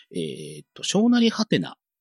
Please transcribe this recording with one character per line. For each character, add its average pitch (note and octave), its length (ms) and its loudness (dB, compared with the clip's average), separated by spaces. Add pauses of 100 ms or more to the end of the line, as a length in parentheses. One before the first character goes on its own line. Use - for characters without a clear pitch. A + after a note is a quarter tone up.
(120)
え D2+ 480 -8
っ - 120 -20
と、 - 100 -14
小 A3 260 2
な A#3+ 100 4
り A3+ 100 4
は A3 160 -2
て D3 140 2
な - 120 -4
っ - 20 -18 (280)